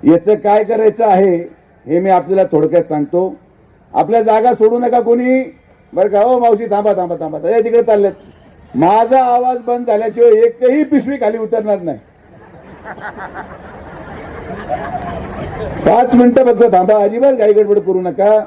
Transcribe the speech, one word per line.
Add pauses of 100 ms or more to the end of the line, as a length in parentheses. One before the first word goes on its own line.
याचं
काय
करायचं
आहे (500)
हे
मी
आपल्याला
थोडक्यात
सांगतो. (580)
आपल्या
जागा
सोडू
नका
कोणी, (520)
बरं
का?
हो
मावशी,
थांबा,
थांबा,
थांबा, (100)
ए,
तिकडे
चाललेत. (640)
माझा
आवाज
बंद
झाल्याशिवाय
एकही
पिशवी
खाली
उतरणार
नाही. (4000)
पाच
मिनिटं
फक्त (100)
थांबा,
अजिबात
घाई
गडबड
करू
नका. (160)